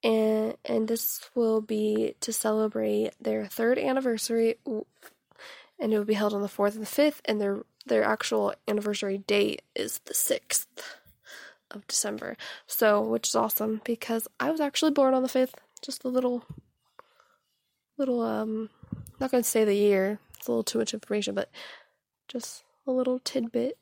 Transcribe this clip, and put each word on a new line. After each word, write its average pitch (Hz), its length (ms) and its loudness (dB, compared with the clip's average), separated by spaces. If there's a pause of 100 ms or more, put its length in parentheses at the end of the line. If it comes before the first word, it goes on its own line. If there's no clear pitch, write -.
And, 220 600 2
and 220 220 0
this - 480 -4
will 220 260 2
be 214 600 0
to 226 120 -6
celebrate 214 800 0 (100)
their 214 240 -2
third 233 320 2
anniversary, 233 760 0 (100)
w-, 220 220 -6 (920)
and 220 160 0
it 208 60 4
will 208 60 -2
be 214 100 4
held 208 180 2
on 202 80 -2
the 202 60 -2
fourth 202 260 0
and 220 80 -10
the 202 60 -8
fifth, 294 380 4
and 214 140 0
their, 202 220 -2 (240)
their 220 180 2
actual 214 520 0 (120)
anniversary 208 520 -2
date 208 420 0 (140)
is - 300 -4
the - 100 -10
sixth - 840 -4 (720)
of 208 160 -16
December. 214 500 -4 (300)
So, 208 340 4
which 220 280 0
is - 80 -2
awesome, 220 480 0
because 226 440 -4 (120)
I 254 100 0
was 320 100 -2
actually 302 300 2
born 269 240 6
on 254 80 4
the 254 80 0
fifth. 254 240 2 (300)
Just - 200 -12
a 262 40 -4
little, 247 380 0 (1500)
little, 254 260 0
um, 220 500 -2 (480)
not 262 100 -2
gonna 247 140 4
say 220 220 2
the 202 100 4
year. 202 420 4 (220)
It's - 80 -8
a 247 40 -2
little 226 120 0
too - 160 -2
much 220 160 -2
information, 208 400 -4
but - 160 -4 (760)
just - 360 -10 (240)
a 269 40 -2
little 254 280 2
tidbit. 240 640 -2